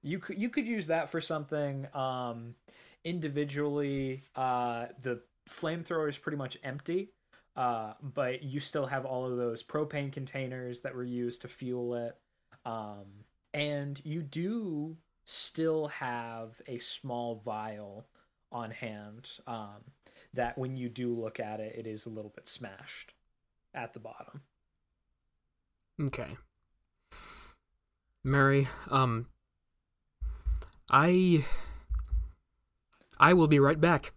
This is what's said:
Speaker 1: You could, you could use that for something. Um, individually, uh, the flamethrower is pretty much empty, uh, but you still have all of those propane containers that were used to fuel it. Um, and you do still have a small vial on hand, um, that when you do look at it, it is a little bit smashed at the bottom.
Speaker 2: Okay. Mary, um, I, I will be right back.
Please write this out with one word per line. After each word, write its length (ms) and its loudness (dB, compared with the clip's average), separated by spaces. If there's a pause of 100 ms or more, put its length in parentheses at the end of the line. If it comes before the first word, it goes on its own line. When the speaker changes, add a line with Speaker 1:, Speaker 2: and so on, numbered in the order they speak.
Speaker 1:
You 180 -4
could, 180 -8
you 120 0
could 180 0
use 200 -2
that 220 0
for 120 -2
something. 720 -2
Um, 640 -4 (500)
individually, 1160 -2 (120)
uh, 520 0 (140)
the 200 -2 (280)
flamethrower 600 -2
is 80 -6
pretty 200 -4
much 260 -6
empty, 460 -4 (460)
uh, 460 0
but 420 -2
you 160 -4
still 280 -2
have 180 -2
all 240 -2
of 80 0
those 260 -2
propane 480 -2
containers 720 -6
that 140 -8
were 80 -4
used 380 -4
to 60 -12
fuel 480 -4
it. 200 -4 (500)
Um, 600 -10 (280)
and 500 -4
you 180 -4
do 760 -4 (280)
still 600 -2
have 800 -6
a 120 -8
small 560 -4
vial 680 -8 (460)
on 200 -6
hand, 600 -12 (160)
um, 340 -10 (520)
that 240 -2
when 180 -4
you 140 -4
do 240 -2
look 260 -6
at 200 -6
it, 180 -8
it 100 -10
is 180 -10
a 40 -10
little 260 -10
bit 120 -16
smashed 680 -12 (600)
at 200 -8
the 60 -14
bottom. 420 -16 (1600)
Speaker 2:
Okay. 340 -4 (1900)
Mary, 440 6 (220)
um, 380 4 (1600)
I, 560 8 (1700)
I 140 12
will 140 10
be 120 10
right 200 8
back. 380 6